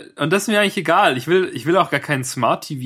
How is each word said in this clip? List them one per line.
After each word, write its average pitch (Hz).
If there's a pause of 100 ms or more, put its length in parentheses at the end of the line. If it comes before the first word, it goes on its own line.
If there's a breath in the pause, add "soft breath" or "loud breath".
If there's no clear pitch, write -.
(180)
und 151
das 196
ist -
mir 208
eigentlich 196
egal. 165
Ich 127
will, 185
ich 120
will 170
auch 175
gar 143
keinen 135
Smart 123
T 139